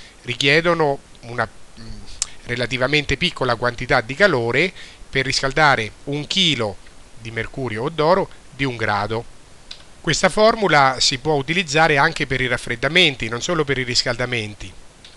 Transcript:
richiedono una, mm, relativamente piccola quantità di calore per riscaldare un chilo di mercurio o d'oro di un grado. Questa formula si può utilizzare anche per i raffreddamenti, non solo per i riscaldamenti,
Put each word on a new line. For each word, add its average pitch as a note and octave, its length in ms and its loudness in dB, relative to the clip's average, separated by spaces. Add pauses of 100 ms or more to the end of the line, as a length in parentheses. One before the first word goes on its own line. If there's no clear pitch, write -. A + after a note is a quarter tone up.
(240)
richiedono D3 760 2 (220)
una, A#2 260 -6 (320)
mm, A2+ 100 -14 (540)
relativamente B2+ 720 -2
piccola C3 400 0
quantità A#2+ 460 0
di A#2+ 140 -6
calore C#3+ 560 2 (380)
per C3 160 -2
riscaldare C3+ 680 2 (140)
un D3 220 -6
chilo B2+ 480 0 (440)
di A2+ 120 -14
mercurio A2+ 520 -6
o D3+ 60 -4
d'oro E3 400 2 (240)
di C3+ 120 -4
un B2 100 -4
grado. G#2+ 600 -4 (680)
Questa E3+ 280 2
formula E3+ 720 4
si C3+ 180 0
può D#3 160 0
utilizzare D3+ 640 2
anche D3+ 300 2
per C3 120 0
i B2+ 80 0
raffreddamenti, B2+ 800 0
non A#2+ 140 -4
solo D#3+ 240 0
per C3+ 120 -2
i C3 60 -2
riscaldamenti, A#2+ 880 -4 (440)